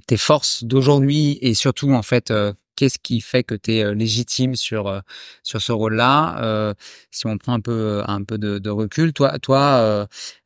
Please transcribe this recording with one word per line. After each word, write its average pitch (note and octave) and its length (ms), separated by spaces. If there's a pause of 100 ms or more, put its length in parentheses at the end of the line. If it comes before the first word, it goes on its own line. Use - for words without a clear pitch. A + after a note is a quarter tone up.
tes A2 120
forces - 460
d'aujourd'hui C#3 760
et B2 140
surtout, C#3 380
en A#2+ 100
fait, - 280
euh, G#2 220 (240)
qu'est-ce C#3 220
qui A2+ 240
fait B2+ 220
que - 100
t'es, A2 280
euh, G#2 120
légitime A2+ 640
sur, G#2+ 300
euh, G2 140 (420)
sur - 200
ce A#2+ 100
rôle-là. A#2+ 720
Euh, G#2+ 320 (360)
si - 160
on G#2+ 120
prend B2 160
un A#2 60
peu, G#2+ 460
un G2+ 160
peu G#2+ 140
de, G#2 220
de G2+ 120
recul, A2 440
toi, C#3 240
toi, C3+ 400
euh, G#2+ 280 (400)